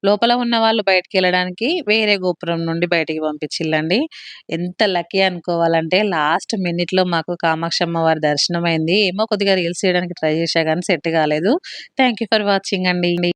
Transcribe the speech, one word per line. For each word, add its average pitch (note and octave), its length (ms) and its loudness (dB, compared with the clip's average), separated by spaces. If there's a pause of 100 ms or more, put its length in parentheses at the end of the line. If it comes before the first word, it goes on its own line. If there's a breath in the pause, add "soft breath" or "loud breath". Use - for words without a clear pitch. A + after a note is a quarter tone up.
లోపల G#3 320 4
ఉన్న A#3 240 0
వాళ్ళు A3+ 240 2
బయటికి F#3 320 0
వెళ్ళడానికి F#3 540 0 (140)
వేరే G#3 340 2
గోపురం E3+ 500 -2
నుండి E3 200 0
బయటికి D#3+ 340 -2
పంపించిళ్ళండి. D#3 800 -2 (520 loud breath)
ఎంత F3+ 360 -4
లక్కీ F#3 360 -2
అనుకోవాలంటే E3+ 760 0 (100)
లాస్ట్ D#3+ 500 0
మినిట్లో F3 480 0
మాకు F3 340 -2
కామాక్షమ్మ E3 600 -2
వారి D#3+ 220 2
దర్శనం D#3+ 400 0
అయింది. E3 380 0
ఏమో G3 240 0
కొద్దిగా G3 280 0
రీల్స్ F3 280 -2
చేయడానికి F3+ 340 0
ట్రై D#3 180 0
చేశా E3 280 0
కానీ D#3+ 240 0
సెట్ E3 240 -2
కాలేదు. D#3+ 420 2 (420 loud breath)
Thank B3 240 2
you A3 120 -4
for G#3+ 120 2
watching G3 440 0
అండి. F3+ 260 0 (220)